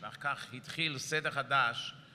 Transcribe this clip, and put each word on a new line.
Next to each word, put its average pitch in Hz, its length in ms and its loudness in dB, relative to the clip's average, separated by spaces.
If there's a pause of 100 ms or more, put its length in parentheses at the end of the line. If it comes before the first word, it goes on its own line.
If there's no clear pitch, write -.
ואחר 104 200 -10
כך 139 340 -2
התחיל 156 440 -2
סדר 156 320 0
חדש, 127 640 2 (200)